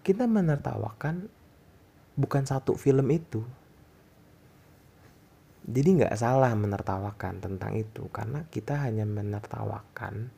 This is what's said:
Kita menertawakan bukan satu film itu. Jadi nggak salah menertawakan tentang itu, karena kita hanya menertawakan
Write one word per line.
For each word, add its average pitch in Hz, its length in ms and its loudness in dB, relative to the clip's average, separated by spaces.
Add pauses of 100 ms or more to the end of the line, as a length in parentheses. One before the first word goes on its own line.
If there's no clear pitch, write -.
Kita 196 240 2
menertawakan 156 1040 0 (880)
bukan 139 320 0
satu 135 320 0
film 139 320 6
itu. 117 320 -2 (2250)
Jadi 143 420 4
nggak - 140 2
salah 120 400 4
menertawakan 98 880 -4
tentang 98 320 -6
itu, 107 340 -8
karena 127 380 -8
kita 139 320 -4
hanya 110 240 -2
menertawakan 104 1300 -6